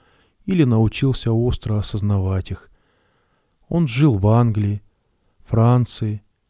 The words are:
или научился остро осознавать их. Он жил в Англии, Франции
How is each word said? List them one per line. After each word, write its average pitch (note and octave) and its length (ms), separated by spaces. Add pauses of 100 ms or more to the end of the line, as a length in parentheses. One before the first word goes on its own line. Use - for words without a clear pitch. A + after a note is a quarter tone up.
(440)
или F#3 200
научился A#2 680
остро A2+ 460
осознавать G2 720
их. - 200 (1000)
Он E3 180
жил B2 320
в F#2+ 100
Англии, G#2+ 540 (640)
Франции A2+ 760 (280)